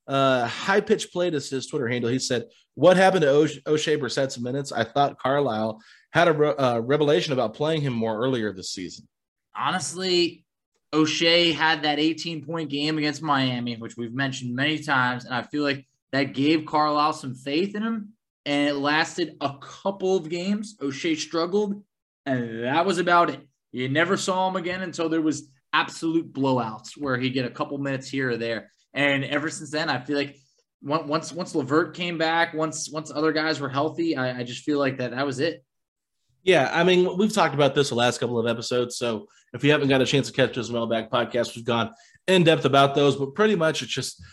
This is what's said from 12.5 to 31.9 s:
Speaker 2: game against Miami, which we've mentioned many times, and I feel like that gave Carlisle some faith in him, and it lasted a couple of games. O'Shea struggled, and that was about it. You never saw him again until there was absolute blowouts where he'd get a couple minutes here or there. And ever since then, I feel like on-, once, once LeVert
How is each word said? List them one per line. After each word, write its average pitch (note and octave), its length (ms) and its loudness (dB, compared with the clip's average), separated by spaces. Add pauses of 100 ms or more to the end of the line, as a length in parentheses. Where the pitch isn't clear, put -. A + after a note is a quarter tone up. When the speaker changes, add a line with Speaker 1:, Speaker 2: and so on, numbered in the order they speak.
Speaker 2:
game D3 300 -2
against D3 240 -2
Miami, B2+ 540 0
which A2 200 -12
we've A#2+ 160 -8
mentioned B2+ 420 -4
many D3 240 -2
times, B2+ 460 0
and - 80 -12
I A#2+ 80 -2
feel D3 220 -4
like C#3 240 -2 (300)
that C#3 160 0
gave D3+ 320 2
Carlisle D3+ 480 2
some C3+ 220 -10
faith E3 400 -4
in G#3 80 -6
him, A3+ 320 -6 (320)
and C#3+ 220 0
it C#3+ 60 0
lasted D#3 680 0
a C3+ 180 -2
couple F#3+ 560 -2
of D#3 140 -4
games. G3 500 -4
O'Shea C#3+ 340 -2
struggled, F3+ 680 -2 (420)
and A#2 400 -4
that D#3 220 2
was F3+ 120 0
about E3+ 300 4
it. C3+ 120 -6 (300)
You B2+ 200 -4
never E3+ 260 2
saw F#3 320 0
him F#3 80 -4
again F3+ 240 -6
until E3 300 -4
there D#3+ 100 0
was D#3 300 -2 (240)
absolute E3 580 -2
blowouts B2 640 -2
where C3+ 220 -2
he'd B2 160 -2
get C3 100 -2
a A#2+ 60 -6
couple C#3+ 260 -6
minutes C3+ 320 -4
here C3+ 220 -2
or A2+ 80 -2
there. A2+ 320 -6 (240)
And C#3 300 2
ever D3 260 -4
since D3 200 -12
then, D#3 200 -2
I C3 120 -2
feel C#3+ 140 -4
like C#3 200 -4 (520)
on-, D3+ 180 -2
once, D#3 280 -4
once F3 200 -8
LeVert D#3 400 0